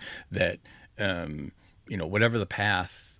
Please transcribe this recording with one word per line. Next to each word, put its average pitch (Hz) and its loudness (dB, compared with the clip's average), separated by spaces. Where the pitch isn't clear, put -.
that, 87 0
um, 80 -2
you - -4
know, 85 -2
whatever 110 4
the 98 0
path 98 -2